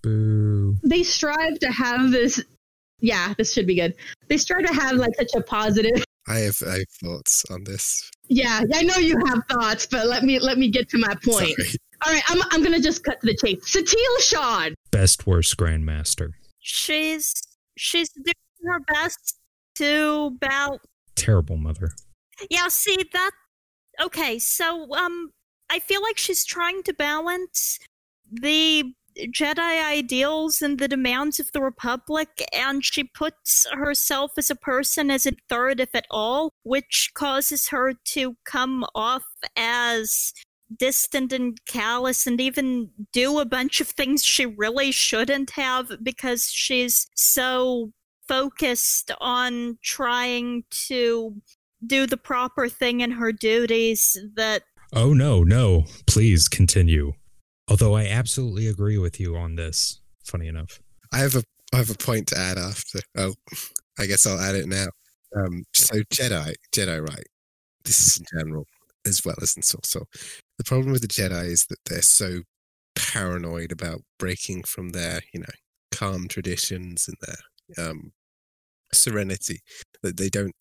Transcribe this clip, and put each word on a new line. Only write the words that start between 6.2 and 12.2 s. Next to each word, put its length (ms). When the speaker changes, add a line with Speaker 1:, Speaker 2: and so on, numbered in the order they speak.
Speaker 3:
I 140
have, 160
I 120
have 120
thoughts 480
on 140
this. 440
Speaker 2:
Yeah, 320
I 100
know 120
you 300
have 240
thoughts, 360
but 220
let 160
me, 160
let 180
me 120
get 220
to 60
my 240
point. 280
Speaker 3:
Sorry. 240
Speaker 2:
All 80
right, 160